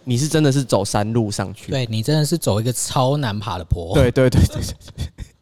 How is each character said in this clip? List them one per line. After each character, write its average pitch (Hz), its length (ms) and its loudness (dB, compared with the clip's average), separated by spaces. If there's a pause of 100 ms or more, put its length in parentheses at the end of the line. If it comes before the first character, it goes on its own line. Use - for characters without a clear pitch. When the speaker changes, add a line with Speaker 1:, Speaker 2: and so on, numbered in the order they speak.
Speaker 1:
你 120 140 0
是 147 100 0
真 156 140 2
的 139 100 4
是 139 100 2
走 104 220 0
山 104 300 -2
路 110 160 0
上 98 240 -6
去。 - 160 -16
Speaker 2:
对， 127 160 -2
你 113 160 -4
真 147 120 0
的 156 80 2
是 151 140 0
走 107 240 0
一 - 20 0
个 120 80 -2
超 135 460 0
难 107 240 -4
爬 101 160 -6
的 87 80 -8
坡。 85 300 -4
Speaker 1:
对， 127 160 4
对， 131 180 4
对， - 140 4
对， - 200 2
对。 - 480 -10 (320)